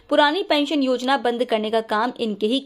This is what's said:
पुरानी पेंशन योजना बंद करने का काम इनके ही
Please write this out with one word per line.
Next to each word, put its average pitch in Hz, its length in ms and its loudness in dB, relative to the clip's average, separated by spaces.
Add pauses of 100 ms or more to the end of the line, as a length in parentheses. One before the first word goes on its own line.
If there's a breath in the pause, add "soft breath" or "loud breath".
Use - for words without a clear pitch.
(100)
पुरानी 302 340 2
पेंशन 294 380 0
योजना 254 360 0
बंद 240 260 -2
करने 220 260 -2
का 220 180 2
काम 226 320 0
इनके 214 260 -2
ही 262 200 0